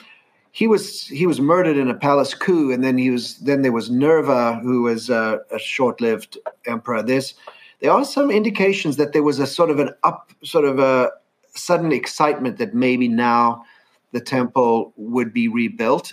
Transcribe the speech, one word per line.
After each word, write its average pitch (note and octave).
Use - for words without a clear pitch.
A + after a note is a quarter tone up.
He -
was, -
he D3+
was C3+
murdered D#3+
in C3
a A#2
palace C#3+
coup, D#3+
and B2
then C3
he B2+
was, A#2+
then C#3
there B2+
was A2+
Nerva, C3
who B2
was A#2
a, A2+
a A2
short-lived A2+
emperor. A2+
There's, C3
there C#3+
are B3+
some C#4
indications G3
that D3
there D#3
was C#3+
a C#3
sort E3
of C#3+
an C3
up, -
sort D3+
of C3+
a C3
sudden E3
excitement C3
that A2
maybe B2
now A#2+
the A#2+
temple A#2+
would A2+
be A#2
rebuilt, A2+